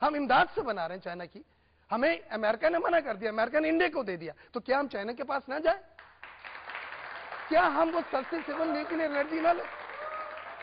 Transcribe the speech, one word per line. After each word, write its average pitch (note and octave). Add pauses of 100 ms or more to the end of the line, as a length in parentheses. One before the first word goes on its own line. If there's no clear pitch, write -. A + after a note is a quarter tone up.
हम D4+
इमदाद C#4+
से A4
बना G3+
रहे F3+
हैं F#3+
चाइना F3
की। - (460)
हमें C#4+
अमेरिका A3
ने E4+
मना E4+
कर B3
दिया, G#3+
अमेरिका A#3
ने D#4
इंडिया E4+
को D4+
दे F#3+
दिया, D#3+ (200)
तो A#3+
क्या C4
हम C#4+
चाइना G#3+
के C4
पास C#4
ना C4+
जाए? E4+ (1700)
क्या E4
हम D#4+
वो E4+
सस्ती C#4
सिविल D#4+
न्यूक्लियर D#4
एनर्जी D4+
ना E4+
ले? F4 (1000)